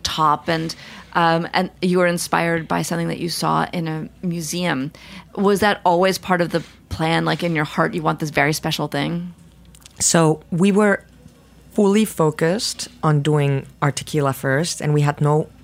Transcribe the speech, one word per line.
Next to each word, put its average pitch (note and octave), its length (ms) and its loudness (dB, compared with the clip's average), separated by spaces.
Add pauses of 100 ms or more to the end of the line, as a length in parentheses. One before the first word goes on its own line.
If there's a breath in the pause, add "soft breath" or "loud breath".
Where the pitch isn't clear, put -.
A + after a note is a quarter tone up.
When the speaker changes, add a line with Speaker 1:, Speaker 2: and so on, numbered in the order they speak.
Speaker 1:
top. D3+ 440 0
And, E3 280 -4 (380 loud breath)
um, E3 380 2
and F#3 160 0 (140)
you F3+ 160 2
were F3+ 80 4
inspired E3+ 640 -2
by E3+ 140 -2
something E3+ 260 -4
that E3 100 -6
you E3+ 100 -6
saw D#3+ 440 -2
in E3 160 -4
a D#3 200 -8 (160)
museum. E3+ 680 -4 (420 loud breath)
Was G3+ 240 2
that G3+ 260 2
always F#3 340 2
part F3+ 220 0
of E3 100 -2
the E3 120 -2 (280)
plan? E3 340 -2
Like, D#3+ 180 -2
in E3+ 140 -2
your D3+ 80 0
heart, D#3 300 -2
you D#3+ 80 -4
want D#3+ 180 -2
this D#3 100 -4
very C#3+ 220 2
special D#3 340 -4
thing? E3+ 480 -6 (640)
Speaker 2:
So D#3 540 2
we F#3 180 4
were G3+ 340 2 (680)
fully G#3 320 4
focused E3 840 0 (160)
on D3+ 200 4
doing C#3+ 440 2 (160)
our C#3+ 80 2
tequila C#3 420 -2
first, C#3+ 480 -2
and D3 140 0
we D3+ 60 4
had C#3+ 200 0
no, D3+ 280 2 (160)